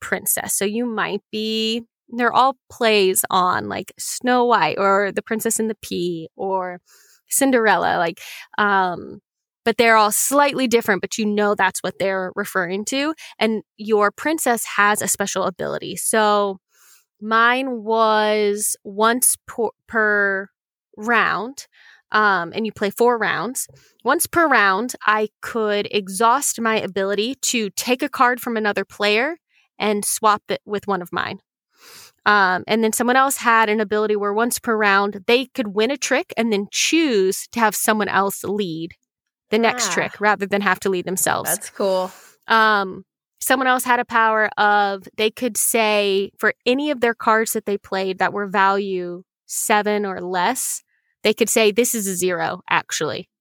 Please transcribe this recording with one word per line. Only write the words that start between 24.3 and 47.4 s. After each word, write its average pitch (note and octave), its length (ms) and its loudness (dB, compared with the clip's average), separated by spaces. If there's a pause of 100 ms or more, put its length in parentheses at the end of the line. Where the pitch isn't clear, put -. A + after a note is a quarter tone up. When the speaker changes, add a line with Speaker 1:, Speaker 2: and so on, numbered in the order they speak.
Speaker 1:
round, G#3+ 460 4 (120)
I G#3+ 220 2 (120)
could G#3 520 -2
exhaust G#3 680 0
my A3+ 180 0
ability G3+ 580 -2
to A3 340 -2
take B3+ 320 -2
a D4 60 -2
card B3 320 2
from A#3 180 -6
another G3+ 260 -2
player A3 520 0 (420)
and G#3 260 -2
swap G#3+ 460 0
it G3+ 160 -6
with G3+ 200 -6
one G3 140 -2
of F3 120 -14
mine. - 260 -6 (880)
Um, F#3+ 400 4
and A3 180 0
then A3 80 0
someone B3 240 0
else C4+ 220 2
had A3+ 300 4
an G#3+ 120 2
ability G#3+ 360 0
where G3+ 180 -2
once A#3 240 0
per A3+ 180 -2
round, G3+ 500 2
they B3 200 2
could A#3+ 220 -6
win G#3+ 220 0
a C#4+ 60 -4
trick - 400 -2
and A3+ 160 0
then G3+ 180 -2
choose A3+ 840 0
to A#3 80 -4
have G#3+ 140 2
someone G#3+ 340 0
else G3 360 -2
lead F3 480 -6 (580)
the G#3+ 80 2
next A3+ 300 0
Speaker 2:
Ah. F3 60 -4
Speaker 1:
trick - 260 -4
rather G3+ 260 2
than G3 140 -2
have F#3+ 200 0
to - 100 -2
lead F3+ 140 -2
themselves. - 460 -2
Speaker 2:
That's F3 200 -4
cool. F#3 400 -2 (360)
Speaker 1:
Um, G#3 580 2 (360)
someone C4 260 0
else B3+ 180 2
had B3 160 2
a B3 40 -2
power A3 520 2
of, G3+ 460 2 (140)
they A3 140 0
could A#3+ 260 -4
say G#3 840 0
for G#3+ 160 0 (100)
any C#4 260 0
of C4 100 -4
their A#3 140 2
cards A3 400 0